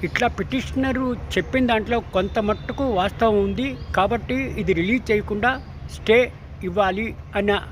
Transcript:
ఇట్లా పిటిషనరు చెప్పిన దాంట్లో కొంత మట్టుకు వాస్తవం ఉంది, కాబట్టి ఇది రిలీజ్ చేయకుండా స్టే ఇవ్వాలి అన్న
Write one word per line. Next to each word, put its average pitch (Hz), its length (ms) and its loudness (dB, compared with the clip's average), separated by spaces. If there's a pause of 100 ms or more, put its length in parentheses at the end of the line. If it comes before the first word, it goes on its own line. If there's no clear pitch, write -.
ఇట్లా 233 240 0
పిటిషనరు 254 840 -2
చెప్పిన 240 520 0
దాంట్లో 226 340 2
కొంత 196 380 -2
మట్టుకు 214 460 -2
వాస్తవం 202 600 2
ఉంది, 240 320 -2 (200)
కాబట్టి 208 380 0
ఇది 226 380 -2
రిలీజ్ 190 380 2
చేయకుండా 214 520 0 (320)
స్టే 240 380 4 (320)
ఇవ్వాలి 190 500 0 (220)
అన్న 202 360 2